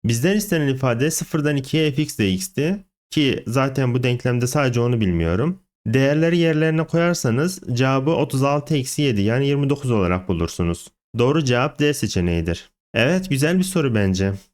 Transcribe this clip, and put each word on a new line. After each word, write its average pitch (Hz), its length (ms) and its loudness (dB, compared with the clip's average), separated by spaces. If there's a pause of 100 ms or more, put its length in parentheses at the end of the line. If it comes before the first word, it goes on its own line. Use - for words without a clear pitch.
Bizden 120 320 0
istenen 165 320 0
ifade 131 420 0
sıfırdan 151 460 -2
ikiye 151 360 0
f 147 100 -2
x - 160 -6
dx'ti. 113 680 -2 (260)
Ki 139 360 0
zaten 131 480 0
bu 127 80 0
denklemde 123 440 0
sadece 123 340 0
onu 120 200 0
bilmiyorum. 92 580 0 (280)
Değerleri 147 520 2
yerlerine 160 480 2
koyarsanız 170 760 0 (120)
cevabı 135 380 2
otuz 135 320 0
altı 143 340 0
eksi 135 260 -2
yedi 113 200 2
yani 120 240 2
yirmi 143 240 0
dokuz 139 200 -2
olarak 92 380 2
bulursunuz. 85 600 -2 (300)
Doğru 143 260 2
cevap 123 340 0
D 147 160 2
seçeneğidir. 87 760 -2 (240)
Evet, 175 360 0
güzel 151 280 2
bir 185 60 2
soru 147 300 0
bence. 95 380 2 (220)